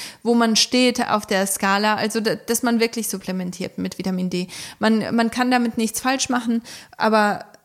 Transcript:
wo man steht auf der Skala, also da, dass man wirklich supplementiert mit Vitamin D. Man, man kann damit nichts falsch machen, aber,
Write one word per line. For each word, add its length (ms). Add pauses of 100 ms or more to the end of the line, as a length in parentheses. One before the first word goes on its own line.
(240)
wo 100
man 220
steht 520
auf 180
der 220
Skala, 480
also 240
da, 160
dass 280
man 160
wirklich 280
supplementiert 720
mit 200
Vitamin 320
D. 180 (320)
Man, 360
man 160
kann 200
damit 260
nichts 240
falsch 280
machen, 320 (360)
aber, 480 (200)